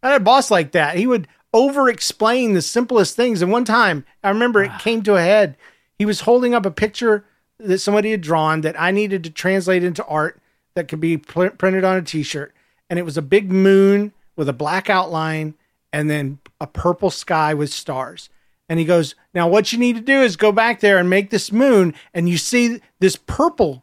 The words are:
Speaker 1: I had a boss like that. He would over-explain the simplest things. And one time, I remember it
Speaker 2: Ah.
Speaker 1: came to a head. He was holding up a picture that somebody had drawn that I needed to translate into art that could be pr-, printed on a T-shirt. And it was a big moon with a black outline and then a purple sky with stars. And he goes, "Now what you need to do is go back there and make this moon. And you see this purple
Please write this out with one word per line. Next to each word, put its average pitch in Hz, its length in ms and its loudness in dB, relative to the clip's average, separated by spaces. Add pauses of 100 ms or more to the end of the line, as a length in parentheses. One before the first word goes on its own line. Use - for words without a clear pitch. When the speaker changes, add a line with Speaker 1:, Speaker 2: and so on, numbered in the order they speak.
Speaker 1:
I 262 100 0
had 269 80 4
a 185 40 -4
boss 254 260 4
like 170 220 0
that. 160 240 0
He 208 100 0
would 233 220 0 (240)
over-explain 247 1000 0
the 170 80 2
simplest 233 540 0
things. 226 260 0
And 180 100 0
one 240 120 0
time, 214 400 0 (180)
I 202 80 0
remember 220 320 2
it 196 100 -4
Speaker 2:
Ah. - 60 -16
Speaker 1:
came 226 240 -2
to 202 140 2
a 175 60 4
head. 185 340 2 (420)
He 208 80 0
was 208 160 -2
holding 240 320 2
up 220 100 0
a 196 60 -2
picture 208 540 -2 (340)
that 190 220 -2
somebody 208 320 0
had 208 100 -2
drawn 156 400 0
that 156 180 -6
I 175 100 0
needed 196 340 -2
to 170 60 -14
translate 185 540 -2
into 180 220 -4
art 151 340 -4 (340)
that 170 140 -6
could 156 120 -8
be 165 180 -2
pr-, 180 300 -2
printed 190 360 -2
on 185 120 2
a 185 60 -2
T-shirt. 147 520 -8 (340)
And 175 100 -4
it 175 40 -4
was 160 160 -6
a 156 40 -6
big 190 300 0
moon 196 600 4 (240)
with 147 120 -4
a 139 60 -4
black 151 340 -4
outline 160 680 -2 (380)
and 151 160 -2
then 143 300 -4 (220)
a 147 60 -10
purple 175 440 -2
sky 156 420 -2
with 147 200 -4
stars. - 580 -12 (380)
And 165 100 -2
he 165 60 0
goes, 165 300 0 (200)
"Now 170 140 0
what 202 240 2
you 233 60 -4
need 240 180 0
to 220 60 -10
do 269 200 2
is 202 140 0
go 208 160 2
back 226 280 0
there 202 180 4
and 180 120 2
make 196 200 0
this - 220 -4
moon. 214 400 4 (220)
And 175 140 -2
you 175 100 0
see 240 420 0 (200)
this 185 160 2
purple - 680 -2